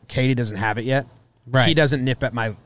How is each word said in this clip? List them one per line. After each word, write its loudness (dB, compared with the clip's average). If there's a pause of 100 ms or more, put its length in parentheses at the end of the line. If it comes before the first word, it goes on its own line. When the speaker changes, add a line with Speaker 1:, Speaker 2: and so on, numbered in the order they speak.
Speaker 1:
Katie 0
doesn't -4
have -2
it -6
yet. -2 (380)
Speaker 2:
Right. 2
Speaker 1:
He 4
doesn't 2
nip -2
at -2
my -4 (120)